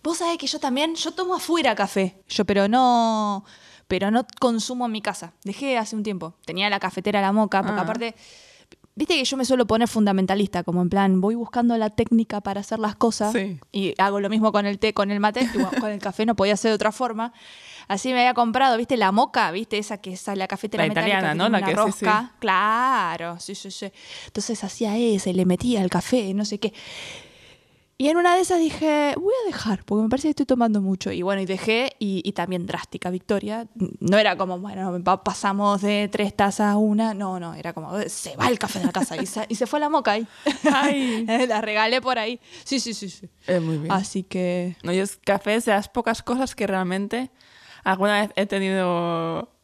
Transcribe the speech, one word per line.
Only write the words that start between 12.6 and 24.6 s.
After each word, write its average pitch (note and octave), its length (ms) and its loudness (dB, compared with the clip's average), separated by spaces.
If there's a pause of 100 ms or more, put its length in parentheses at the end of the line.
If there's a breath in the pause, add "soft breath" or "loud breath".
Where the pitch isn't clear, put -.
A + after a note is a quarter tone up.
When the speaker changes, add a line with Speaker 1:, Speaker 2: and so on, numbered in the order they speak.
Speaker 1:
hacer A3 180 -6
las G#3 160 -2
cosas A3 380 2
Speaker 2:
Sí. F#3+ 260 -4 (140)
Speaker 1:
y G3 240 -2
hago G3+ 240 2
lo G3+ 80 -2
mismo A3 240 2
con G3+ 120 2
el G3+ 140 -4
té, G#3+ 140 2
con G3+ 180 0
el G#3 80 -2
mate, G#3+ 220 2 (120)
y G#3+ 40 -2
bueno, A3 140 0
Speaker 2:
<laughs> B3+ 100 -2
Speaker 1:
con G#3+ 100 -4
el G3+ 80 -8
café G#3+ 260 -2
no A3+ 100 2
podía G3+ 200 4
ser A3 160 2
de G#3+ 40 4
otra G#3+ 180 0
forma. A#3 400 -4 (560 loud breath)
Así A#3 240 -2
me B3 80 2
había B3 120 4
comprado, A#3+ 440 4
viste, A#3+ 180 0
La G3 160 4
Moca, G#3+ 400 2
viste, G#3 280 -6
esa G#3 180 -8
que F#3 160 -14
es - 140 -14
la F#3+ 200 -4
cafetera G3+ 360 -2
Speaker 2:
La D#3 60 2
Speaker 1:
metálica F#3 300 2
Speaker 2:
italiana, D#3+ 140 0
Speaker 1:
que D#3+ 40 0
Speaker 2:
¿no? F3 60 2 (160)
Speaker 1:
tiene - 20 -
Speaker 2:
La F#3+ 120 2
Speaker 1:
una G#3 120 4
Speaker 2:
que, G3+ 60 2
sí, - 80 -6
sí. G3+ 60 -2
Speaker 1:
rosca. A3 340 2
Claro, G3 1000 0
sí, - 120 -12
sí, G3 160 -14
sí. F#3+ 220 -10 (360 loud breath)
Entonces G#3 360 -4